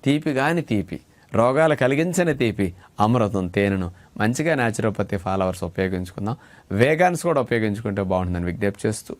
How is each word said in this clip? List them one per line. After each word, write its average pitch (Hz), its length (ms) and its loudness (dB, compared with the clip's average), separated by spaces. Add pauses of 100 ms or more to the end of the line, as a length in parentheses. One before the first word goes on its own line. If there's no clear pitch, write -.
తీపి 151 300 0
కాని 147 280 0
తీపి, 95 380 -4 (320)
రోగాలు 135 440 4
కలిగించని 160 580 2
తీపి 107 340 0 (320)
అమృతం 107 480 2
తేనెను 98 400 0 (300)
మంచిగా 131 380 0
న్యాచురోపతి 110 640 -2
ఫాలోవర్స్ 92 460 -2
ఉపయోగించుకుందాం. 92 720 -4 (360)
వేగాన్స్ 156 520 2
కూడా 160 180 0
ఉపయోగించుకుంటే 110 600 -2
బాగుంటుందని 90 460 -2
విజ్ఞప్తి 101 340 -4
చేస్తూ - 360 -4